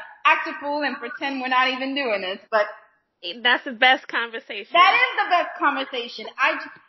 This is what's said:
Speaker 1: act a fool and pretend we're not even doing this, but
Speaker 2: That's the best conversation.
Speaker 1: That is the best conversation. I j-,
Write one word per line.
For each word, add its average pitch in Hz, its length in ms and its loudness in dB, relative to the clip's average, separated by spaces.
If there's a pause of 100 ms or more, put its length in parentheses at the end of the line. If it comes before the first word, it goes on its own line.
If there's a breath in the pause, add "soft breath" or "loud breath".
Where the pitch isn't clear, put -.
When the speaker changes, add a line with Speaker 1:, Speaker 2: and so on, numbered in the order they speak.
(260)
Speaker 1:
act 311 220 2
a 294 120 -8
fool 294 220 -4
and 254 140 -4
pretend 269 440 -8
we're 254 80 -6
not 254 200 4
even 262 260 -4
doing 233 280 -2
this, 190 180 -8 (100)
but 208 160 2 (760)
Speaker 2:
That's 247 220 2
the 277 80 -8
best 254 360 4
conversation. 233 640 -8
Speaker 1:
That 370 220 8
is 480 300 2
the 320 60 -4
best 339 280 0
conversation. 269 680 -4 (100)
I 294 180 2
j-, - 340 -12